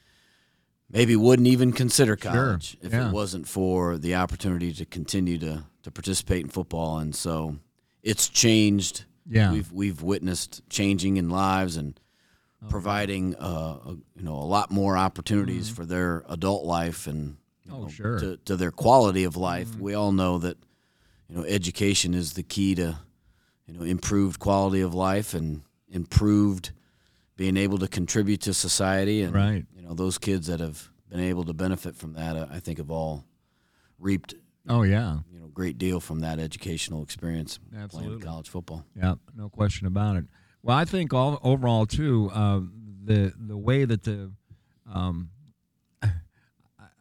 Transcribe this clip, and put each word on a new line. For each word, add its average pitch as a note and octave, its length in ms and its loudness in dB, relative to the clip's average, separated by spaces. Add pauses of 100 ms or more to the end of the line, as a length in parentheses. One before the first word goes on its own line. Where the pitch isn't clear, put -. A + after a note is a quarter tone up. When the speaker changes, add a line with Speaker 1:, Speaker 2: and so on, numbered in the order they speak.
(880)
Speaker 1:
maybe A#2 260 6
wouldn't B2 320 8
even B2+ 240 6
consider A#2 480 4
Speaker 2:
Sure, F#2 120 -4
Speaker 1:
college A#2 500 0
if F#2 120 -8
Speaker 2:
yeah. A#2+ 160 2
Speaker 1:
it - 40 0
wasn't F#2+ 340 -4
for F2+ 500 2
the E2+ 180 0
opportunity F2 580 0
to D#2+ 120 -8
continue F2 540 -2
to, D#2 240 -6 (200)
to - 80 -14
participate F#2 520 -2
in C#2 60 -10
football. E2 500 -4
And D#2 160 -6
so D#2+ 420 -4 (440)
it's - 280 0
changed. G#2+ 760 4 (220)
Speaker 2:
Yeah. A2 240 4
Speaker 1:
We've, F#2 200 -2
we've F#2 300 -2
witnessed F2+ 680 -4
changing G2 480 2
in E2+ 120 0
lives F#2+ 480 2
and D2 220 -8 (640)
Speaker 2:
Oh, A2 40 -20
yeah. G#2 60 -8
Speaker 1:
providing, G2 640 -2
uh, D#2+ 500 -6
a, C2+ 40 -12 (280)
you G2 60 -14
know, D#2+ 120 -6
a C#2+ 80 -6
lot F#2 260 0
more G2 280 2
opportunities G2+ 720 0
Speaker 2:
Mm-hmm. A2+ 80 -10
Speaker 1:
for E2+ 100 -10
their F2 420 -2
adult E2+ 380 -2
life E2+ 420 -2
and, D2 300 -6 (260)
you - 80 -18
Speaker 2:
Oh, C3+ 120 -12
Speaker 1:
know, D2+ 40 -10
Speaker 2:
sure. G2+ 320 -4
Speaker 1:
to, F#2 260 -4
to G2 120 0
their F2 140 0
quality G#2+ 520 6
of E2+ 140 -2
life. F2+ 320 -4
Speaker 2:
Mm-hmm. A2 140 -12
Speaker 1:
We G2+ 100 -4
all G#2 180 2
know F#2 280 2
that, F2 180 -4 (720)
you E2+ 80 -10
know, E2 80 -6
education F#2 680 0
is E2+ 200 -4
the F#2 100 -8
key G2 320 0
to, E2 220 -2 (680)
you D#2+ 100 -20
know, E2+ 100 -12
improved F#2 540 0
quality G2 420 2
of F2+ 120 -2
life F#2+ 400 -2
and D#2 280 -4 (260)
improved G2+ 840 2 (680)
being F#2+ 180 0
able G2 220 2
to F#2+ 100 -2
contribute G2 540 0
to G2+ 120 -4
society. G2 680 0
And, F2 120 -2
Speaker 2:
Right. G2+ 400 2
Speaker 1:
you F#2 80 -20
know, E2+ 120 -12
those F2+ 240 -2
kids F#2+ 300 -2
that E2+ 120 -4
have D#2+ 300 -8 (180)
been F2+ 140 -6
able F2+ 240 -2
to E2 80 -6
benefit F2+ 420 -4
from D#2+ 200 -14
that, D#2+ 200 -6
uh, D#2+ 160 -6
I D#2 80 -10
think E2 200 -8
have D2+ 120 -10
all D#2+ 320 -6 (760)
reaped, F#2+ 340 -2 (340)
Speaker 2:
Oh, A#2+ 160 4
yeah. G2 360 2 (120)
Speaker 1:
you F2 80 -20
know, E2 80 -18
great D#2 300 -6
deal F2+ 240 0
from D#2+ 180 -6
that D#2+ 200 -4
educational D#2+ 640 -8
experience E2 540 -8 (160)
Speaker 2:
Absolutely. G#2 440 -10
Speaker 1:
playing A#2 40 -14
college D#2+ 280 -12
football. D#2+ 360 -10 (120)
Speaker 2:
Yeah, F#2 180 2 (180)
no G#2+ 140 -12
question G2+ 400 0
about G2 300 2
it. D#2+ 80 -2 (360)
Well, A#2+ 140 2
I D3+ 80 4
think E3+ 300 -2
all, C#3 280 2
overall, B2 440 4
too, A#2 480 2
uh, G2+ 260 2 (460)
the, G2+ 340 4
the G#2 160 -10
way B2+ 300 2
that A2+ 180 0
the, G2+ 260 -6 (600)
um, F2+ 380 -4 (400)
<laughs> - 340 -16
I, A2 60 4 (920)